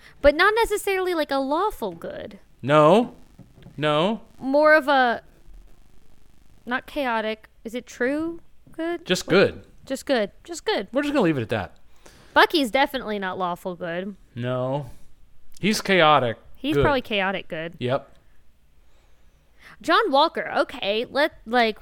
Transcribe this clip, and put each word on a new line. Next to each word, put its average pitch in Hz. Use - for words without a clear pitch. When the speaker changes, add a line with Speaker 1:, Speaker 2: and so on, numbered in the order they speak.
Speaker 1:
But 294
not 392
necessarily, 381
like, 294
a 277
lawful 277
good. 175
Speaker 2:
No. 156
No. 151
Speaker 1:
More 294
of 302
a, 254
not 247
chaotic. 220
Is 220
it 240
true 311
good? 339
Speaker 2:
Just 180
Speaker 1:
What? -
Speaker 2:
good. 175
Speaker 1:
Just -
good. 220
Just 330
good. 302
Speaker 2:
We're 277
just 285
gonna 262
leave 160
it 117
at 107
that. 101
Speaker 1:
Bucky's 302
definitely 247
not 190
lawful 180
good. 180
Speaker 2:
No. 127
He's 208
chaotic 151
Speaker 1:
He's 285
Speaker 2:
good. 143
Speaker 1:
probably 285
chaotic 196
good. 170
Speaker 2:
Yep. 123
Speaker 1:
John 359
Walker. 262
Okay, 220
let, 294
like, 226